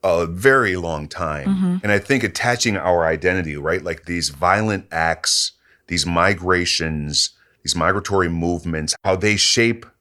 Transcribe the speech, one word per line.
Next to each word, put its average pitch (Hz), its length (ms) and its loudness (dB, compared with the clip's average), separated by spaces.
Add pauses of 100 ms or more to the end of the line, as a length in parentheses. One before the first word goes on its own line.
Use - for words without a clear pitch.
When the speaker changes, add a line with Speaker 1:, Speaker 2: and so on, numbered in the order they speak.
Speaker 1:
a 87 220 2
very 101 520 2
long 80 300 -4
time. 76 400 -6
Speaker 2:
Mm-hmm. 185 360 0
Speaker 1:
And 208 80 2
I 101 80 4
think 135 240 0
attaching 120 520 0
our 85 300 2
identity, 82 500 0
right? 76 280 -4
Like, 82 220 -8
these 85 240 -4
violent 95 640 0
acts, 82 600 -2 (360)
these 80 180 -2
migrations, 85 1300 0 (300)
these - 140 -2
migratory 92 520 2
movements, 82 760 -2
how 95 120 2
they 104 220 2
shape 117 480 0 (160)